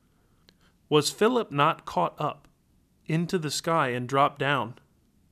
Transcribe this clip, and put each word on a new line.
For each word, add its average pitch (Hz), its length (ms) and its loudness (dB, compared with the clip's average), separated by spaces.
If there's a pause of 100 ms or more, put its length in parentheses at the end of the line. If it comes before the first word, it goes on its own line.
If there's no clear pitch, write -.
(880)
Was 147 220 2
Philip 233 400 0
not 143 340 0
caught 170 340 -2
up - 300 -8 (580)
into 165 320 -2
the 156 120 -4
sky 160 380 0
and 123 200 -4
dropped 139 300 2
down 135 380 -2 (540)